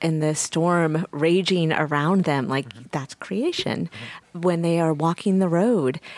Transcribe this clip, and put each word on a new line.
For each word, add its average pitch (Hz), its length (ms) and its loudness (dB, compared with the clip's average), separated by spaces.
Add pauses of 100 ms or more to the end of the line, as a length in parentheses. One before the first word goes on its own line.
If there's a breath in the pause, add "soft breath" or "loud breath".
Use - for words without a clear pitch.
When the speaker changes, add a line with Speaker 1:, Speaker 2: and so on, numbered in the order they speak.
Speaker 1:
and 160 220 0
the 151 100 2
storm 165 800 0
raging 170 600 2
around 151 520 2
them, 139 240 0
like, 135 220 -2
Speaker 2:
Mm-hmm. 120 220 -20
Speaker 1:
that's 139 220 -6
creation. 196 760 -4 (440 loud breath)
Speaker 2:
Mm-hmm. 170 80 -10
Speaker 1:
When 170 220 2
they 170 160 2
are 160 140 2
walking 170 440 0
the 190 120 2
road, 170 500 2 (180 loud breath)